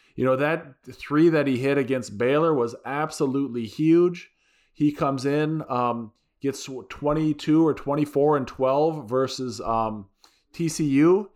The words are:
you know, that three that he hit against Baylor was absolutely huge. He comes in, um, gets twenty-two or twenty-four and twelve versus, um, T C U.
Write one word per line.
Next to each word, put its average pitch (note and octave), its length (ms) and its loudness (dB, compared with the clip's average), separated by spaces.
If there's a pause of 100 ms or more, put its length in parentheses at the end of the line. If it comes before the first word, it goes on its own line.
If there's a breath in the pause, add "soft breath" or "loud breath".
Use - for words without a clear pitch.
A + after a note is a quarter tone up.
(140 soft breath)
you A#2+ 100 -2
know, C3 120 2
that D#3 280 -2 (280)
three D#3+ 380 2
that D3 180 2
he B2+ 100 0
hit C#3 200 0
against A#2+ 380 -2
Baylor D3 380 2
was A#2+ 300 -2
absolutely C3+ 840 -4
huge. E3+ 640 2 (420)
He D3 200 0
comes C#3 340 -2
in, D#3 420 -2
um, A#2+ 440 -2 (280)
gets C#3 280 -6 (200)
twenty-two D#3 800 0
or C#3+ 80 2
twenty-four C#3+ 640 0
and B2+ 100 -2
twelve C#3 640 -2
versus, B2+ 500 -4
um, A2 460 -4 (460 soft breath)
T E3+ 160 -4
C D#3 160 -4
U. D#3+ 520 4